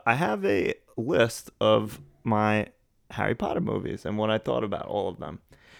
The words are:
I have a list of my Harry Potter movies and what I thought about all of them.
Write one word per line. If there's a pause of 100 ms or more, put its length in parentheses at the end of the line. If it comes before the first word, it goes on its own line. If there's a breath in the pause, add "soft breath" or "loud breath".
I
have
a (200)
list (100)
of (240)
my (440)
Harry
Potter
movies
and
what
I
thought
about
all
of
them. (400 soft breath)